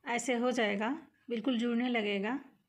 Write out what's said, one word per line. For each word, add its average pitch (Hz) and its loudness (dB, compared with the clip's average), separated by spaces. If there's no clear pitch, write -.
ऐसे 240 0
हो 240 2
जाएगा, 214 0
बिल्कुल 240 0
जुड़ने 240 2
लगेगा। 214 0